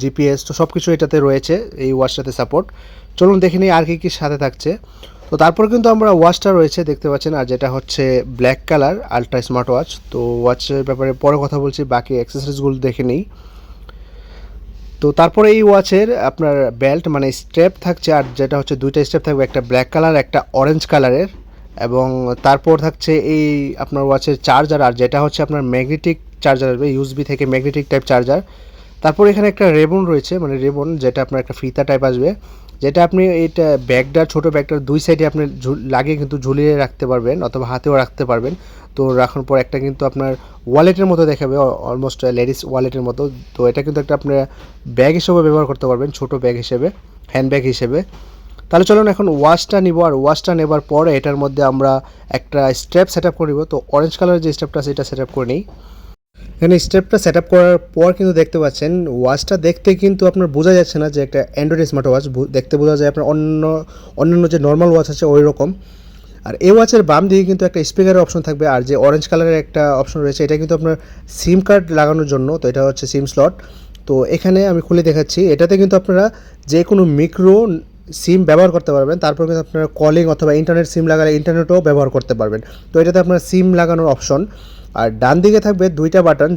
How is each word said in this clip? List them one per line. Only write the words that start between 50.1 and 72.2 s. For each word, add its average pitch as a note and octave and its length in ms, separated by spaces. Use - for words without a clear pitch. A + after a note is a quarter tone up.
ওয়াচটা D3+ 380
নেবার D3+ 220
পরে D#3 260
এটার C#3+ 260
মধ্যে C#3 180
আমরা C3+ 200
একটা - 220
স্ট্র্যাপ F#3 320
সেট F3+ 160
আপ D#3 100
করে D#3 120
নিব। C#3+ 80
তো C#3+ 40
অরেঞ্জ D#3+ 240
কালারের F3+ 260
যে D#3 100
স্ট্র্যাপটা - 260
আছে, C#3 120
এটা C3+ 160
সেট C3+ 160
আপ - 120
করে B2 160
নিই। F#3 100
এখানে F3 180
স্ট্র্যাপটা F#3+ 380
সেট E3 180
আপ - 120
করার F3+ 240
পর E3+ 220
কিন্তু F#3 220
দেখতে D#3+ 240
পাচ্ছেন, D3 280
ওয়াচটা C3+ 360
দেখতে F3 220
কিন্তু G3 280
আপনার F#3 240
বোঝা E3 220
যাচ্ছে E3 240
না D3+ 140
যে D3 100
একটা C3+ 140
Android D#3 200
স্মার্ট C3+ 200
ওয়াচ, C#3 140
বু-, C3+ 220
দেখতে C3 240
বোঝা D3+ 180
যায় D3 120
আপনার D3 200
অন্য, D#3 320
অন্যান্য E3+ 320
যে E3 140
নর্মাল E3 260
ওয়াচ D#3+ 200
আছে, D#3+ 200
ওই D3 160
রকম। C#3+ 200
আর - 60
এই G3 80
ওয়াচের A3+ 360
বাম D#3 180
দিকে F#3+ 200
কিন্তু F#3+ 200
একটা F3 100
স্পিকারের F#3 360
অপশন E3+ 220
থাকবে, D3+ 180
আর B2 140
যে C#3 60
অরেঞ্জ D3+ 260
কালারের E3 320
একটা D3+ 200
অপশন D3+ 240
রয়েছে, C#3+ 200
এটা D3+ 160
কিন্তু D#3+ 180
আপনার D#3+ 160
সিম F3+ 280
কার্ড G3+ 160
লাগানোর D3+ 360